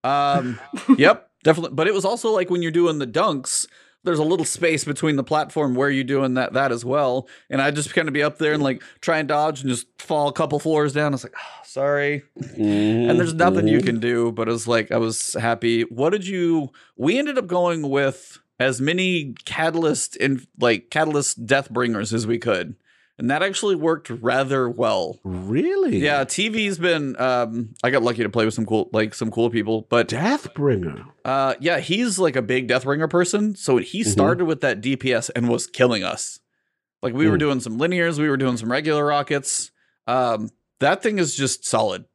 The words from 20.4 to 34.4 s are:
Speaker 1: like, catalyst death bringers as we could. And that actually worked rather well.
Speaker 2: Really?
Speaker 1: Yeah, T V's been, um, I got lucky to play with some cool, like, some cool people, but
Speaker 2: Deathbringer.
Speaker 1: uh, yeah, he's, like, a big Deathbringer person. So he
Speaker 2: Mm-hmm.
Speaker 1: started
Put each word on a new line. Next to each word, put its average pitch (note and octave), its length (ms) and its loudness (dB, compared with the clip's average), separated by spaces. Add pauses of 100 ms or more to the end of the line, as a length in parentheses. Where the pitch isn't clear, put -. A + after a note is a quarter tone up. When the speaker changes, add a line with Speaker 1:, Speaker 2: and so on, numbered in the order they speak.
Speaker 1:
like, A#2 280 2
catalyst D3+ 560 0
death C3+ 240 2
bringers A2+ 460 -2
as G#2+ 140 -2
we A#2 100 0
could. A2 380 -2 (420)
And A#2+ 120 -2
that D3 120 0
actually G3 340 0
worked D#3+ 340 -2
rather B2+ 580 0
well. G#2+ 560 -2
Speaker 2:
Really? C#3+ 760 0
Speaker 1:
Yeah, D3 260 2
T G3 260 -2
V's G#3 280 -2
been, D#3+ 400 0
um, A#2+ 640 -2
I B2 80 0
got C3 120 2
lucky A#2+ 200 0
to G#2+ 60 0
play A2 160 0
with A2 80 0
some A2+ 140 -4
cool, G#2+ 260 0
like, G#2+ 220 0
some A2+ 160 -4
cool A#2 180 2
people, A2+ 400 -2
but A#2 200 2
Speaker 2:
Deathbringer. C3+ 960 -2 (200)
Speaker 1:
uh, C3+ 360 0
yeah, D#3+ 200 0
he's, G3+ 380 -2
like, D#3+ 180 2
a C3 60 2
big B2+ 260 -2
Deathbringer C#3 400 0
person. G3 480 0
So - 220 2
he F3+ 240 -4
Speaker 2:
Mm-hmm. G3 80 0
Speaker 1:
started E3+ 340 2